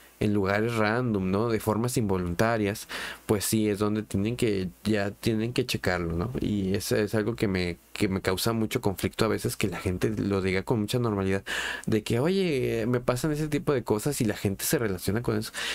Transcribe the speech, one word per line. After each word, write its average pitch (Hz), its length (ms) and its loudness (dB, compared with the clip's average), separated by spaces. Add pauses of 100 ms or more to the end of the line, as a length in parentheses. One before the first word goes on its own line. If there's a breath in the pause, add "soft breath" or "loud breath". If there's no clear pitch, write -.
(200 loud breath)
en 107 140 4
lugares 104 420 2
random, 107 540 2
¿no? 107 200 2
De 110 100 0
formas 110 380 0
involuntarias, 101 880 0 (380 loud breath)
pues 104 200 2
sí, 107 240 2
es 98 100 0
donde 107 240 0
tienen 107 340 -2
que, 98 320 0 (140)
ya 104 280 -2
tienen 113 420 0
que 123 120 0
checarlo, 90 500 0
¿no? 107 240 -2
Y 95 360 0
eso 107 200 -2
es 107 200 0
algo 110 200 0
que 113 120 0
me, 90 300 0 (160)
que 101 140 0
me 95 140 0
causa 95 320 0
mucho 110 280 0
conflicto 98 440 0
a - 20 4
veces, 104 300 -2
que 107 100 0
la 87 120 -6
gente 92 300 0
lo 101 320 0
diga 92 220 0
con 120 160 0
mucha 107 200 0
normalidad, 98 440 0 (420 loud breath)
de 107 180 2
que, 117 160 0
"Oye, 135 680 0
me 127 140 2
pasan 127 320 0
ese 151 160 -2
tipo 147 240 0
de 123 100 0
cosas", 135 380 0
y 120 40 2
la 104 120 0
gente 98 280 -2
se 160 140 2
relaciona 101 420 0
con 117 160 0
eso. 110 140 -4 (240 loud breath)